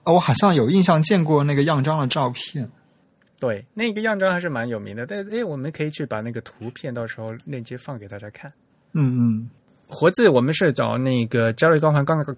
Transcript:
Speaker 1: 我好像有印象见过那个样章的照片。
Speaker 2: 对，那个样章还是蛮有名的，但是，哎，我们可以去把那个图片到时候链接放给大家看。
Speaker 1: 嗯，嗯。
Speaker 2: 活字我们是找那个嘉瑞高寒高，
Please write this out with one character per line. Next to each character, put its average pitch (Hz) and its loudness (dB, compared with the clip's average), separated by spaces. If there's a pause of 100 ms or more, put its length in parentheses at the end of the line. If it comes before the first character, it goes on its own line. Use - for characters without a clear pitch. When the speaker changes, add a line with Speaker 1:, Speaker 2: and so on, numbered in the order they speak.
Speaker 1:
我 170 6
好 147 0
像 196 4
有 123 4
印 190 4
象 165 6
见 175 4
过 151 4
那 143 0
个 143 2
样 151 2
章 156 0
的 139 0
照 127 0
片。 123 -10 (720)
Speaker 2:
对， 113 -4 (100)
那 220 -2
个 214 -6
样 220 0
章 190 2
还 175 0
是 175 -4
蛮 120 -4
有 113 -4
名 101 -10
的， 117 -8
但 202 -8
是， 208 -14
哎， 240 -4
我 160 -6
们 139 -8
可 - -8
以 151 -4
去 151 -8
把 107 -6
那 117 -8
个 117 -8
图 - -14
片 123 -10
到 120 -6
时 113 -12
候 110 -10 (100)
链 131 -10
接 123 -14
放 127 -12
给 101 -16
大 101 -14
家 104 -16
看。 143 -20 (400)
Speaker 1:
嗯， 135 0
嗯。 117 0 (360)
Speaker 2:
活 - 2
字 226 4
我 123 4
们 135 0
是 156 2
找 117 -2
那 127 0
个 113 0
嘉 156 2
瑞 160 4
高 156 2
寒 147 2
高， 160 0 (220)